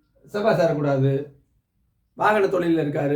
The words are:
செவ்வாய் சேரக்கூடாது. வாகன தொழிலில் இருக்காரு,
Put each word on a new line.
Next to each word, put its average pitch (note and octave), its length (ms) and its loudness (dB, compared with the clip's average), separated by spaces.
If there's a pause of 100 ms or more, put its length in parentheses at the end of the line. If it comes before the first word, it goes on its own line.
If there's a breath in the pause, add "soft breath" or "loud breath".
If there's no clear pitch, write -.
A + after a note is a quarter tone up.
(260)
செவ்வாய் E3 340 0
சேரக்கூடாது. C#3 680 0 (880)
வாகன G3 340 0
தொழிலில் E3+ 380 0
இருக்காரு, D3 300 -2